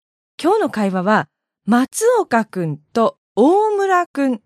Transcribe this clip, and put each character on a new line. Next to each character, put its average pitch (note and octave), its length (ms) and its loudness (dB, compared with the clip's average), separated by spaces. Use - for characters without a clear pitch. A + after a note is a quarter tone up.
今 E4 180 0
日 - 20 0
の D4+ 100 -2
会 G#3 200 -2
話 F#3 120 -4
は、 F#3+ 240 0
松 B3 400 0
岡 A3+ 240 0
く F#3 200 -8
ん D3+ 140 -6
と - 380 -2
大 F#4+ 360 2
村 F#4+ 380 0
く C#4 200 -4
ん A#3+ 180 -4